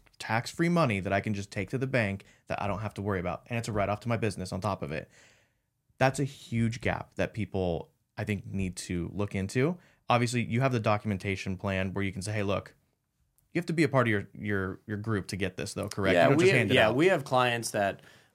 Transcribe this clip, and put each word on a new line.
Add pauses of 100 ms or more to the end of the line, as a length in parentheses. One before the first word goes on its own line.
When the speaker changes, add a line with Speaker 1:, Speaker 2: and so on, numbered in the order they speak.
(200)
Speaker 1:
tax-free
money
that
I
can
just
take
to
the
bank (220)
that
I
don't
have
to
worry
about.
And
it's
a
write-off
to
my
business
on
top
of
it. (880)
That's
a
huge
gap
that
people, (260)
I
think,
need
to
look
into. (320)
Obviously,
you
have
the
documentation
plan
where
you
can
say,
"Hey,
look," (760)
you
have
to
be
a
part
of
your, (100)
your,
your
group
to
get
this,
though,
correct?
Speaker 2:
Yeah,
Speaker 1:
You
don't
Speaker 2:
we
Speaker 1:
just
Speaker 2:
have,
Speaker 1:
hand
it
Speaker 2:
yeah,
Speaker 1:
out.
Speaker 2:
we
have
clients
that, (340)